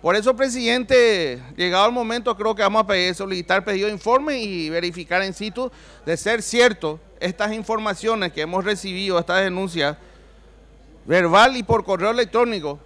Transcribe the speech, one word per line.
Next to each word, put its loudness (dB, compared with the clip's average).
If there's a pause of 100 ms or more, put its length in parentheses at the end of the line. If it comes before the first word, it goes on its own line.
Por 2
eso, 2
presidente, 2 (140)
llegado 2
el 2
momento, -2
creo -2
que -2
vamos 4
a -2
pedir, 2
solicitar -2
pedido -2
de -2
informe 0
y -6
verificar -2
in -6
situ -8 (340)
de -2
ser -2
cierto 2 (180)
estas -4
informaciones -4
que -6
hemos -2
recibido, -2
estas 0
denuncias, -2 (1080)
verbal 6
y -4
por 2
correo 0
electrónico. 0